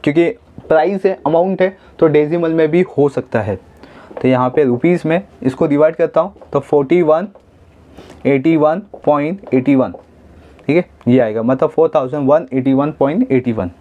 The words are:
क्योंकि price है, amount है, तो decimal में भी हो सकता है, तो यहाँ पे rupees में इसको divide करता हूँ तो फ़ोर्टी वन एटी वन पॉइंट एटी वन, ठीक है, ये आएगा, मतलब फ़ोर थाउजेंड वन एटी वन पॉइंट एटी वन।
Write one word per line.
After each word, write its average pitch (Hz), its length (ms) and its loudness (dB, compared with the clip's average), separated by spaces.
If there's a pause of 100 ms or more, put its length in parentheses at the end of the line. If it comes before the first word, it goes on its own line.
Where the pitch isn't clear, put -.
क्योंकि 160 260 2 (380)
price 170 380 0
है, 190 200 0
amount 180 360 0
है, 190 140 -2 (220)
तो 165 80 4
decimal 156 460 0
में 160 180 0
भी 170 180 2
हो 143 200 0
सकता 139 320 -4
है, 104 140 -4 (680)
तो 131 60 0
यहाँ 127 220 0
पे 151 140 0
rupees 151 420 0
में 170 160 0 (200)
इसको 131 240 -2
divide 151 300 2
करता 160 240 0
हूँ - 320 -8
तो 143 80 0
फ़ोर्टी 143 420 0
वन 160 260 0 (960)
एटी 139 300 2
वन 156 260 0 (220)
पॉइंट 147 500 -2
एटी 131 200 2
वन, 117 180 0 (760)
ठीक 147 100 0
है, 175 80 0 (240)
ये 127 120 4
आएगा, 110 220 -2
मतलब 135 280 0
फ़ोर 160 240 0
थाउजेंड 139 340 -2
वन 151 240 2
एटी 135 200 0
वन 143 200 0
पॉइंट 151 400 -2
एटी 127 200 0
वन। 90 180 -4 (100)